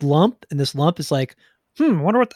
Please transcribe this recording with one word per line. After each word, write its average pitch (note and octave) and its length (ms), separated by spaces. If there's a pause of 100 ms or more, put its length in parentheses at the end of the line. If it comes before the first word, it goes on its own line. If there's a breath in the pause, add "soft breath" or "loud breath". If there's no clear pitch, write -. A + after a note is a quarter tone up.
lump D#3 480
and D3 80
this C#3 160
lump D3 240
is D3+ 120
like, C3+ 260 (420)
"Hmm, C4+ 220
wonder G3 180
what B3 180